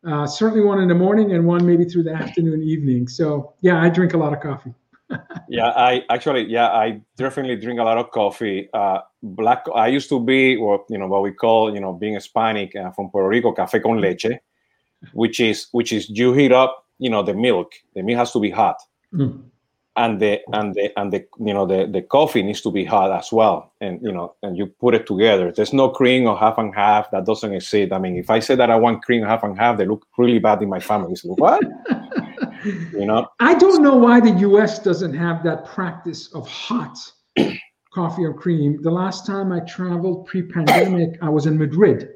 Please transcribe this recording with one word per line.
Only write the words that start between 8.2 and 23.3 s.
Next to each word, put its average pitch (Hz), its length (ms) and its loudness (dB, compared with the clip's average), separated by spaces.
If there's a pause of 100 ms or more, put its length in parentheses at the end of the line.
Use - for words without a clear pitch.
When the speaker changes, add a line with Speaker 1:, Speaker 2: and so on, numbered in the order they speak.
Speaker 2:
Uh, 98 260 -2 (240)
black, 113 400 -2 (100)
I 113 140 2
used 139 220 -2
to 135 100 0
be, 131 380 2
what, 104 320 0
you 110 80 -6
know, 95 100 -6
what 98 160 0
we 101 80 -4
call, 110 420 2
you 101 60 -8
know, 95 140 -6
being 104 220 -6
Hispanic, 107 600 -4
uh, 92 160 -10
from 98 180 -10
Puerto 95 200 0
Rico, 117 240 2
café 101 280 -2
con 110 200 0
leche, 98 360 -2 (760)
which 110 260 -2
is, 110 320 -2
which 120 220 -2
is 107 160 -6
you 120 240 0
heat 135 180 4
up, 127 320 4 (160)
you 131 100 -4
know, 107 140 0
the 98 100 -2
milk. 101 380 0 (240)
The 95 80 -8
milk 117 140 -2
has 120 160 -2
to 113 80 0
be 104 80 0
hot. 95 260 0 (380)
Speaker 1:
Mm. 135 280 -2 (560)
Speaker 2:
And 113 220 0
the, 104 200 2 (140)
and 104 220 -4
the, 101 240 -4
and 101 120 -4
the, 98 140 -4 (140)
you 104 140 -2
know, 98 120 0
the, 95 220 0
the 92 160 -4
coffee 139 400 2
needs 101 180 -6
to 107 100 -4
be 92 140 -4
hot 95 260 2
as 95 200 -6